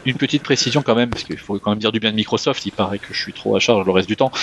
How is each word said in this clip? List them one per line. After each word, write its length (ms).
une 120
petite 260
précision 380
quand 140
même, 140
parce 140
qu'il 140
faut 220
quand 120
même 80
dire 140
du 80
bien 100
de 60
Microsoft, 480
il 60
paraît 280
que 140
je 80
suis 100
trop 240
à 40
charge 260
le 80
reste 160
du 80
temps, 260